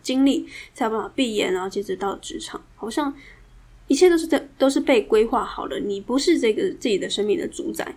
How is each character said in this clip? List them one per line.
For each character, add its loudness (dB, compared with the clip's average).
经 2
历， 2
才 -2
有 0
办 -2
法 -6
毕 0
业， 0
然 -2
后 -6
接 -6
着 -6
到 -4
职 -12
场。 -12
好 -10
像 -2
一 2
切 6
都 4
是 -2
在， 0
都 4
是 2
被 4
规 4
划 0
好 -8
的， -6
你 -4
不 -2
是 4
这 4
个 -2
自 -2
己 2
的 -6
生 -2
命 2
的 -4
主 -8
宰。 -8